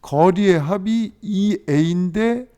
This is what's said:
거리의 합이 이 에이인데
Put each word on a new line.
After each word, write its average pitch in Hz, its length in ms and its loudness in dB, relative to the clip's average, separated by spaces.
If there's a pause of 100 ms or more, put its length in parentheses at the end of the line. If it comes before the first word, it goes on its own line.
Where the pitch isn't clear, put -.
거리의 175 580 2
합이 202 600 -4
이 208 460 -2
에이인데 180 800 -2 (100)